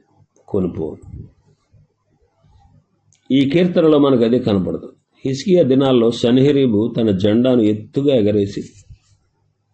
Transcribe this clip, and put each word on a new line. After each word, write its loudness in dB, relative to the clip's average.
కొనిపోవును. -8
ఈ 2
కీర్తనలో 2
మనకు 2
అదే 2
కనపడదు. -4
హిజ్కియా 0
దినాల్లో 2
సన్హెరీబు 0
తన 0
జెండాను 0
ఎత్తుగా -2
ఎగరేసి, -2